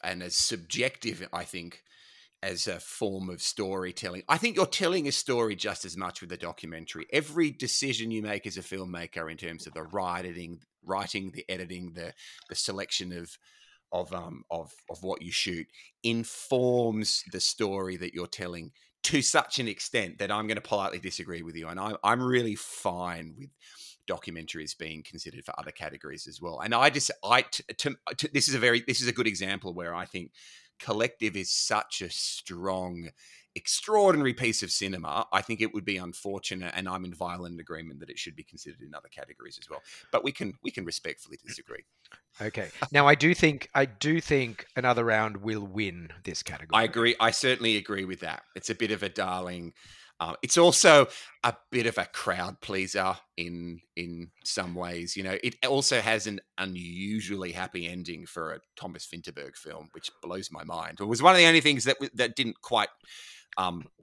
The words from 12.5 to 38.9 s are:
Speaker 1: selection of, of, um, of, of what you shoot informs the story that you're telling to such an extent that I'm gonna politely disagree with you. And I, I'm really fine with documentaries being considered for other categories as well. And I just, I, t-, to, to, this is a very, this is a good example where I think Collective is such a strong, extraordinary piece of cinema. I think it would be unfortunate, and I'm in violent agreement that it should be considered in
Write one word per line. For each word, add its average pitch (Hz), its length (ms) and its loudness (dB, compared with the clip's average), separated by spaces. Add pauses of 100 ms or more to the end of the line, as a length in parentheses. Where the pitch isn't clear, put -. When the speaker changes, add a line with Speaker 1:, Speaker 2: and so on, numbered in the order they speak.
Speaker 1:
selection 95 560 -4
of, 85 240 -12 (560)
of, 87 220 -4
um, 87 380 -10
of, 82 200 -8 (200)
of 82 100 -14
what 92 220 -4
you 87 80 -10
shoot 82 340 -2 (380)
informs 117 1300 2
the 95 80 -6
story 95 580 -2
that 87 160 -8
you're 87 140 -6
telling 87 440 -10 (320)
to 143 180 4
such - 360 4
an 123 100 -2
extent 98 520 -4
that 101 120 -2
I'm 107 160 0
gonna 107 140 -2
politely 98 380 -2
disagree 87 420 -8
with 80 140 -12
you. 80 140 -10
And 87 100 -8
I, 104 140 -4 (100)
I'm 117 180 4
really 123 340 2
fine 87 840 -6
with 139 120 -16 (580)
documentaries 82 720 -8
being 80 260 -10
considered - 420 -16
for - 140 -10
other 76 120 -12
categories - 560 -12
as - 140 -18
well. 82 180 -8
And 110 160 0
I 131 140 8
just, 139 200 2 (140)
I, 120 200 6
t-, - 200 -8 (140)
to, 139 180 -2 (220)
to, - 160 -4
this 139 140 4
is 139 80 0
a 127 40 0
very, 120 260 6
this 123 160 0
is 123 60 -2
a 123 60 2
good 123 140 0
example 95 460 -4
where 85 220 -6
I 87 100 -6
think 87 260 -8 (480)
Collective 107 560 0
is 95 160 -4
such - 520 0
a 85 80 -6
strong, 90 1000 -6 (460)
extraordinary 185 800 4
piece 127 260 0
of 92 80 -4
cinema. 90 640 -2
I 95 80 4
think 107 180 -4
it 107 140 0
would 101 100 -4
be 95 140 -2
unfortunate, 92 800 -8
and 95 100 -4
I'm 92 160 -4
in 87 120 -10
violent 87 440 -8
agreement 80 420 -12
that 78 100 -16
it - 80 -12
should 80 160 -10
be 78 80 -18
considered - 380 -18
in 73 120 -18